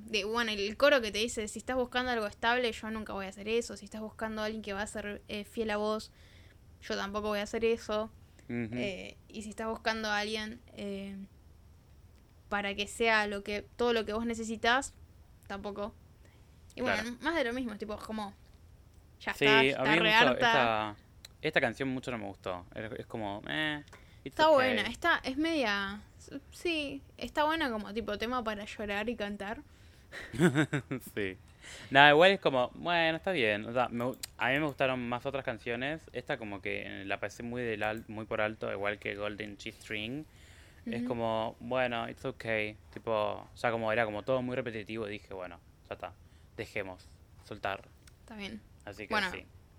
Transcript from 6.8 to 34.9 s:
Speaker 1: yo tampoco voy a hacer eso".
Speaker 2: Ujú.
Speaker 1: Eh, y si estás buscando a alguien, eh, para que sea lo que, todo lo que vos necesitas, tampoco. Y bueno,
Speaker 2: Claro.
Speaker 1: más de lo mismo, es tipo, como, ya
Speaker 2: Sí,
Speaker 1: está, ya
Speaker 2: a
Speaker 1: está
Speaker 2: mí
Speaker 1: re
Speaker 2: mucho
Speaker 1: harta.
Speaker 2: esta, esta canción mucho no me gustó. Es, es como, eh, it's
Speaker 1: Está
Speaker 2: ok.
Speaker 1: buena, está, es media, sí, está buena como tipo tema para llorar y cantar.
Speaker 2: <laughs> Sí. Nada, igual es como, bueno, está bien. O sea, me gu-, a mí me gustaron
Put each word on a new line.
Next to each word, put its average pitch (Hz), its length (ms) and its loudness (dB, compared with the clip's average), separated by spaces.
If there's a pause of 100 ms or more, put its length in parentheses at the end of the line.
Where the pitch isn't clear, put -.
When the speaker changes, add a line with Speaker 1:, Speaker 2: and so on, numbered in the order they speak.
Speaker 1:
yo 220 160 -4
tampoco 202 300 -2
voy 208 100 0
a 202 60 -2
hacer 226 200 -4
eso". 226 460 0 (400)
Speaker 2:
Ujú. 120 240 -2
Speaker 1:
Eh, 190 420 -6 (120)
y - 140 -12
si 214 80 -10
estás 220 180 -6
buscando 220 400 -2
a 208 100 2
alguien, 214 420 -4 (140)
eh, 196 420 -8 (1300)
para 202 240 -2
que 208 120 -2
sea 220 400 2
lo 202 160 -4
que, 208 200 -6 (140)
todo 240 180 2
lo 226 100 2
que 214 80 -6
vos 226 140 -2
necesitas, 226 680 0 (540)
tampoco. 101 480 -6 (800)
Y - 80 -6
bueno, 202 220 2
Speaker 2:
Claro. 240 180 -8
Speaker 1:
más 320 140 0
de 294 80 2
lo 233 100 -2
mismo, 247 180 -4
es 208 60 -10
tipo, 208 180 -6
como, 208 380 -8 (840)
ya - 120 -2
Speaker 2:
Sí, 147 140 4
Speaker 1:
está, 139 160 10
ya 135 60 8
Speaker 2:
a - 20 4
Speaker 1:
está 135 140 0
Speaker 2:
mí - 140 6
Speaker 1:
re 190 140 6
Speaker 2:
mucho 233 160 8
Speaker 1:
harta. 254 60 6
Speaker 2:
esta, 117 600 4 (440)
esta 156 220 2
canción 127 260 0
mucho 131 220 -4
no 123 80 -2
me 101 80 -6
gustó. 92 480 -6
Es, 110 240 -6
es - 80 -10
como, 104 420 -6
eh, 151 340 -2 (420)
it's 139 100 -10
Speaker 1:
Está 311 160 8
Speaker 2:
ok. 311 60 10
Speaker 1:
buena, 254 260 4
está, 285 420 2
es 262 140 -2
media, 208 640 0 (500)
sí, 294 480 -4 (160)
está 269 280 -2
buena 311 260 2
como 202 240 -6
tipo 208 240 -4
tema 247 260 -2
para 214 220 -4
llorar 208 420 -4
y 240 80 -2
cantar. 208 460 -6 (680)
Speaker 2:
<laughs> 139 840 2
Sí. 98 220 -2 (540)
Nada, 139 200 10
igual 165 220 10
es 190 80 0
como, 131 340 2
bueno, 165 420 2
está 190 160 -4
bien. 107 320 2
O 110 80 -8
sea, 120 160 2
me 120 160 -2
gu-, 127 140 -4 (180)
a 113 140 0
mí 135 80 2
me 156 80 2
gustaron 131 420 0